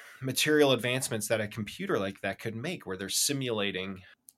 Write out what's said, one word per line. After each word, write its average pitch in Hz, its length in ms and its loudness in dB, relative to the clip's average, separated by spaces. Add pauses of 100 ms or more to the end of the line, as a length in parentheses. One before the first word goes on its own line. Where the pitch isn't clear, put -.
(200)
material 139 520 4
advancements 123 560 0
that 110 120 2
a 104 80 -2
computer 135 500 -4
like 98 240 -4
that 98 160 -4
could 110 180 -6
make, 143 300 -6
where 95 100 -6
they're 95 120 -6
simulating 101 960 0 (360)